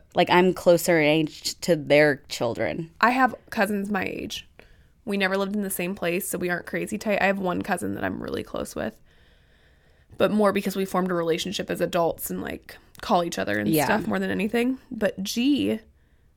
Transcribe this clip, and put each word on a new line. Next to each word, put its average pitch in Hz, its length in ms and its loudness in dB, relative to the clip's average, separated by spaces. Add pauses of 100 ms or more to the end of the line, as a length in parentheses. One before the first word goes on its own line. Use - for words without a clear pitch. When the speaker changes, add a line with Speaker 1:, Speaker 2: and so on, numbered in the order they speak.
(140)
Speaker 1:
Like, - 160 4
I'm 180 240 6
closer 170 460 4
in 151 80 6
age 156 540 0
to 170 140 2
their 143 420 6 (120)
children. 117 600 -4 (100)
Speaker 2:
I 220 80 6
have 254 240 2 (160)
cousins 202 400 -2
my 196 140 -4
age. - 440 -8 (560)
We 202 140 -4
never 190 200 0
lived 196 180 -2
in 208 80 -2
the 190 80 -6
same 202 240 -4
place, 180 320 -4
so 180 100 -6
we 180 140 -4
aren't - 160 -6
crazy 185 320 -6
tight. 208 220 -2
I 185 40 4
have 196 140 0
one 185 240 -2
cousin 180 320 -4
that - 80 -8
I'm 92 180 -6
really - 220 -6
close - 320 -10
with, - 240 -8 (1160)
but 190 140 4
more 208 220 4
because 202 220 -2
we 196 100 -2
formed 185 260 -2
a 180 40 -2
relationship 175 560 -2
as 170 100 -4
adults 170 480 0
and, 180 120 -6
like, - 360 -12 (240)
call 175 220 2
each 170 160 -6
other 196 200 -2
and - 80 -2
Speaker 1:
Yeah. 147 180 2
Speaker 2:
stuff 214 220 0
more 196 120 -2
than 190 120 -2
anything. 233 460 -2 (140)
But 214 320 -4
G, 233 560 0 (580)